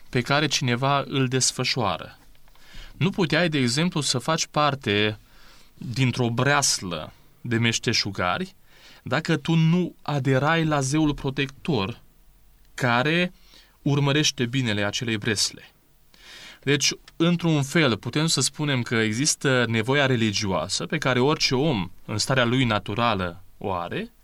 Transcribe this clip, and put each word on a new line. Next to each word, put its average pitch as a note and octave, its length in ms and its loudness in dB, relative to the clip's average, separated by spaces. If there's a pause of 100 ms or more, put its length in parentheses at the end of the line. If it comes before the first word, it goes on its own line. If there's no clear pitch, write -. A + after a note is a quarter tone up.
pe B2+ 120 0
care C#3+ 260 2
cineva C3+ 600 0
îl C3+ 220 0
desfășoară. A#2+ 920 -2 (760)
Nu E3 140 0
puteai, E3+ 380 0
de D3+ 100 0
exemplu, D3 420 0
să C3 180 -2
faci D#3+ 280 -2
parte A2+ 720 0 (560)
dintr-o B2 560 0
breaslă A#2 840 0 (280)
de A#2 160 -2
meșteșugari A2+ 1000 0 (480)
dacă D#3 340 0
tu E3 180 0
nu E3 480 4
aderai C#3+ 640 0
la D3+ 160 0
zeul D3 340 0
protector C3 840 -4 (720)
care D3+ 580 2 (500)
urmărește C#3 640 2
binele A#2+ 380 0
acelei A2+ 320 -2
bresle. - 540 -2 (920)
Deci, C#3 300 0 (240)
într-un E3 460 2
fel, C#3 340 2
putem D3 300 -2
să D#3 140 0
spunem C3+ 420 -2
că A#2+ 120 -4
există A#2+ 760 2
nevoia B2 380 2
religioasă G2+ 800 0
pe - 120 -4
care B2+ 220 0
orice C#3+ 340 2
om, B2 360 0 (140)
în A2 140 -6
starea C3 260 2
lui B2+ 200 2
naturală, G#2 800 -2 (140)
o G2 140 -4
are, G2 400 -6 (120)